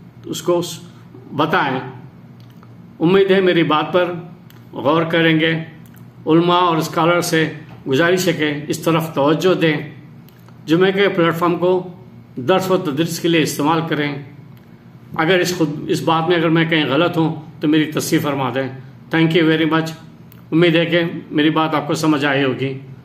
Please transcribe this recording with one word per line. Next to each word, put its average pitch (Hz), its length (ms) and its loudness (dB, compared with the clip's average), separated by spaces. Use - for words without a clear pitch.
उसको 175 360 -4
स-, - 300 -12
बताएं। 147 500 -2
उम्मीद 190 320 4
है 196 80 4
मेरी 180 220 2
बात 151 220 0
पर 175 500 -2
गौर 151 300 0
करेंगे। 165 640 2
उलमा 170 320 4
और 165 240 2
स्कॉलर 170 380 0
से 160 400 -2
गुजारिश 170 400 2
है 165 40 2
कि 151 380 -4
इस - 140 -4
तरफ 165 320 0
तवज्जो 156 380 2
दें, 151 380 -2
जुमे 185 260 4
के 196 160 2
प्लेटफॉर्म 170 460 0
को 180 380 0
दर्स 180 320 0
व 185 60 4
तदरीस 165 420 -4
के 175 100 -4
लिए 165 120 2
इस्तेमाल 156 460 -2
करें। 147 500 -6
अगर 175 220 2
इस 175 180 -2
खुद, - 320 -4
इस 170 120 -2
बात 165 260 0
में 180 80 2
अगर 165 120 0
मैं 160 220 2
कहीं 156 160 2
गलत 165 300 0
हूँ 160 460 -4
तो 156 60 0
मेरी 156 160 4
तस्दीक 151 380 -2
फरमा 139 280 -2
दें। 131 280 -6
Thank 165 320 2
you 156 80 4
very 156 220 2
much। 160 180 0
उम्मीद 165 240 4
है 165 100 2
कि 170 460 -2
मेरी 151 180 2
बात 156 240 0
आपको 147 200 -2
समझ 151 300 0
आई 139 180 0
होगी। 131 400 -4